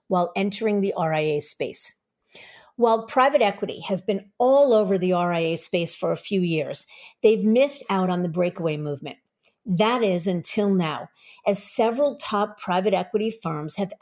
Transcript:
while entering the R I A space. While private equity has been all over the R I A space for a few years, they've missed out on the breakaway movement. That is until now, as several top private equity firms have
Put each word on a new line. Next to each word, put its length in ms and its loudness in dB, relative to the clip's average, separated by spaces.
while 260 0
entering 460 0
the 160 0
R 180 -2
I 60 0
A 200 0
space. 520 -8
While 320 2
private 360 4
equity 460 -2
has 120 -2
been 380 -4
all 340 6
over 260 4
the 140 2
R 200 2
I 60 0
A 180 0
space 380 -4
for 160 -4
a 60 -2
few 240 -2
years, 480 -2
they've 220 4
missed 440 2
out 220 0
on 140 0
the 40 -2
breakaway 480 -2
movement. 420 -8
That 380 2
is 240 0
until 480 0
now, 340 -2
as 160 0
several 540 0
top 420 -4
private 340 0
equity 380 -2
firms 460 -8
have 260 -4